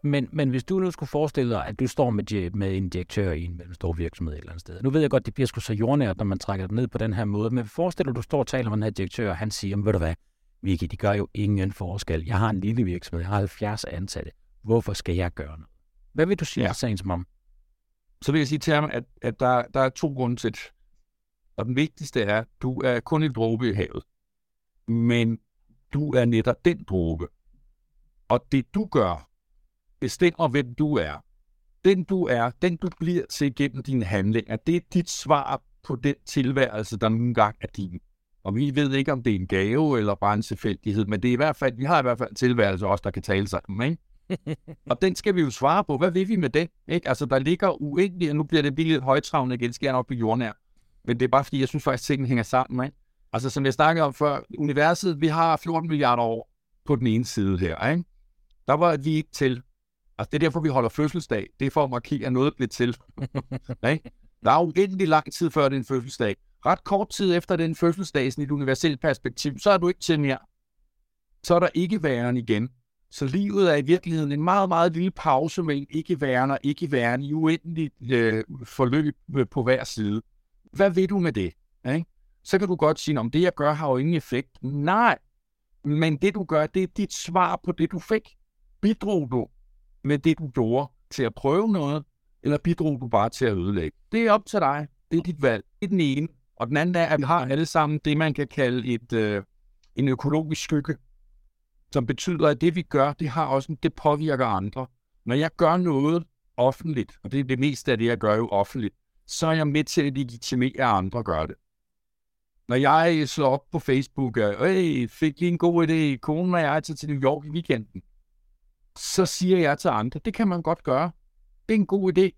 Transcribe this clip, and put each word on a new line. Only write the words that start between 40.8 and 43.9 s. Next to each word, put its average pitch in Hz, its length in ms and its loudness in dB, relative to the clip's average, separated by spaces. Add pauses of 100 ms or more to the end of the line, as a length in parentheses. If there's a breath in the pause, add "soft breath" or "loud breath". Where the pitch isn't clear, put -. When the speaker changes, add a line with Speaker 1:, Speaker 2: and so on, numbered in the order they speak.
Speaker 2:
men 101 160 -2
det 123 80 2
er 123 40 4
i - 20 2
hvert 143 200 0
fald, 131 200 -2
vi 123 80 -6
har 156 160 4
i - 20 2
hvert 123 160 0
fald 120 120 -4
en 107 60 -16
tilværelse 104 520 2
også, 101 160 0
der 98 80 -4
kan 95 120 -8
tale 98 240 0
sammen, 101 440 -4